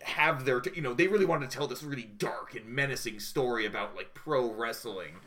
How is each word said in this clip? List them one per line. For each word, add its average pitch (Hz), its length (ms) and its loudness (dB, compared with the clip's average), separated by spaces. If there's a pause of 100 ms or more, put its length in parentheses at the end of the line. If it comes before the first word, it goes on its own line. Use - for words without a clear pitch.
have 147 420 2
their, 123 160 4
t-, - 120 -2
you 165 80 -4
know, 123 120 -2
they 165 140 6
really 196 180 6
wanted 147 240 0
to - 80 -6
tell 143 100 0
this 123 160 -6
really 127 340 -6
dark - 380 -4
and 110 100 -10
menacing 120 540 -2
story 117 460 2
about, 101 300 -2
like, 95 180 -8
pro 127 400 2
wrestling. 107 640 -6 (120)